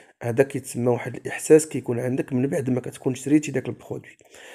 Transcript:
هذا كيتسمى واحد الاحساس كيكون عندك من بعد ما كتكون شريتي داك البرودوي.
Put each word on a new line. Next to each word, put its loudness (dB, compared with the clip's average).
هذا 4
كيتسمى -2
واحد -2
الاحساس 4
كيكون -4
عندك -4
من 2
بعد -2
ما 0
كتكون -6
شريتي 2
داك -4
البرودوي. -12